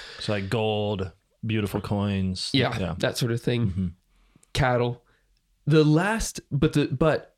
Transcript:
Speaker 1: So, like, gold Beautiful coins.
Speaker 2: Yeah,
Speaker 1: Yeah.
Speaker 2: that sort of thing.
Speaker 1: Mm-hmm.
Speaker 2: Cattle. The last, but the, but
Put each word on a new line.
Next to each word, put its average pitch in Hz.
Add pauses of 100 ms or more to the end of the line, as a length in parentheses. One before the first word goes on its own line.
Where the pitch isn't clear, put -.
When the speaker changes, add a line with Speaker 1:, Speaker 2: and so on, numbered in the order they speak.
(200)
Speaker 1:
So, -
like, 98
gold 107 (340)
Beautiful 107
coins. 98
Speaker 2:
Yeah, 127
Speaker 1:
Yeah. 90
Speaker 2:
that -
sort 120
of 117
thing. 120
Speaker 1:
Mm-hmm. 92 (680)
Speaker 2:
Cattle. 120 (600)
The 156
last, 180 (100)
but 151
the, 147
but 151